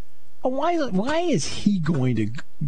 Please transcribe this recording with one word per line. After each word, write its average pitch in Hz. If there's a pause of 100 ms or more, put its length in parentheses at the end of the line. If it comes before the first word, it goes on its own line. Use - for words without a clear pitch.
(440)
Oh, 269
why, 302
why 262
is 285
he -
going 143
to 110 (360)